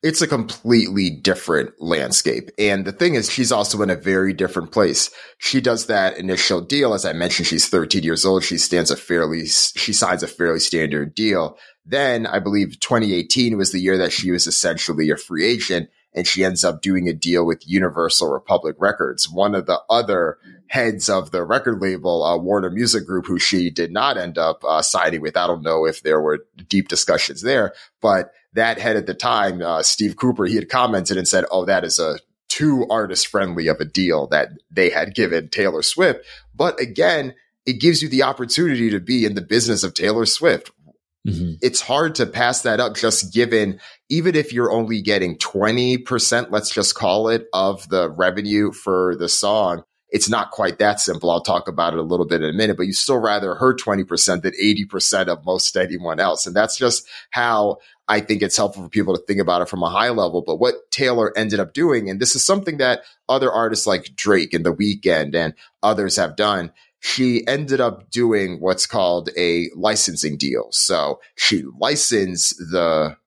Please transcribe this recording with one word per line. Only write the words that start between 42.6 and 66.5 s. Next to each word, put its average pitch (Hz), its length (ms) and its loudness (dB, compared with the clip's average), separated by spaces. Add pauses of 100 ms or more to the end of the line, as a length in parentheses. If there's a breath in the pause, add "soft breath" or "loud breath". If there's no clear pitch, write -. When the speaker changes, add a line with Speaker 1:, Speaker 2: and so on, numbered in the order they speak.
Speaker 1:
that 113 180 0
up, 113 160 -2
just 104 360 0
given, 110 460 2 (300 loud breath)
even 170 260 0
if 147 180 0
you're 120 200 0
only 113 280 -2
getting 95 380 0
twenty 123 580 0
percent, 120 540 -2
let's 104 240 -2
just - 220 0
call 107 320 2
it, 113 240 0
of 95 360 -2
the 87 220 0
revenue 98 640 0
for 92 420 0
the 87 140 -4
song, 101 560 0 (240)
it's 101 200 0
not 107 220 -2
quite 95 300 -2
that 104 180 4
simple. 87 320 -2
I'll 85 100 2
talk - 280 -2
about 85 240 -2
it 82 80 -2
a - 20 -4
little 87 240 0
bit 80 160 0
in 78 80 -2
a - 20 -4
minute, 101 240 0
but 90 100 -2
you 98 80 -4
still 131 240 0
rather 104 360 0
her 127 200 2
twenty 101 280 -2
percent 87 400 0
than 92 180 -2
eighty 104 240 2
percent 95 440 -2
of 82 160 -4
most 92 320 0
anyone 87 420 -4
else. 87 280 0
And 90 100 -4
that's 107 200 0
just 120 300 0 (240 loud breath)
how 110 460 0 (320 soft breath)
I 107 100 4
think 104 240 0
it's 98 140 0
helpful 98 260 -2
for 85 60 -14
people 92 280 0
to - 60 -6
think 101 160 -4
about 87 240 2
it 87 60 -4
from 90 160 -4
a 82 40 0
high 104 200 2
level. 90 360 0
But 80 120 -2
what 120 340 0
Taylor 120 480 0
ended 107 220 -2
up 90 120 -4
doing, 131 380 0
and 98 80 -6
this 123 160 0
is 131 100 -2
something 190 340 -2
that 127 240 2 (260 loud breath)
other 135 240 2
artists 110 340 0
like 92 300 -2
Drake 95 360 2
and 82 140 0
The 87 80 2
Weeknd 87 600 0
and 80 180 -2 (260 soft breath)
others 101 360 0
have 85 180 0
done, 98 380 -2 (260 soft breath)